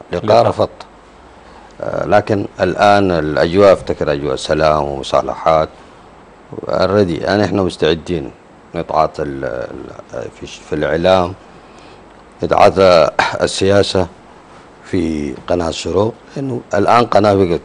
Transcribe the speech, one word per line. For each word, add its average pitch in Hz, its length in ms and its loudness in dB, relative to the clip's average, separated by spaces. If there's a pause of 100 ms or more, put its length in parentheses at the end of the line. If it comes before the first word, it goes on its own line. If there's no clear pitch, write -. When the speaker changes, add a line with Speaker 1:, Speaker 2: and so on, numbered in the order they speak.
(120)
Speaker 1:
لقاء، 87 140 -6
Speaker 2:
لقاء. 113 220 4
Speaker 1:
رفضت. 101 220 -2 (1120)
آه، 50 240 -6
لكن 101 400 0 (160)
الآن 98 500 2
الأجواء، 85 600 4
أفتكر 76 380 -2
أجواء 71 240 -4
سلام 76 480 0
ومصالحات 71 840 -2 (1000)
already. 92 540 0
يعني 101 240 0
إحنا 98 160 -2
مستعدين 80 680 -2 (440)
نتعاطى 78 480 -2
ال-، 67 220 -8
ال-، - 880 -12
في - 80 -16
الش-، - 160 -16
في - 140 -12
الإعلام، 85 600 0 (1120)
نتعاطى 87 640 4 (320)
السياسة 98 680 0 (760)
في 80 500 -4 (140)
قناة 85 220 -2
الشروق، 92 440 -4 (220)
لأنه 135 260 -8 (120)
الآن 113 320 4
قناة 104 280 4
بقت 87 320 0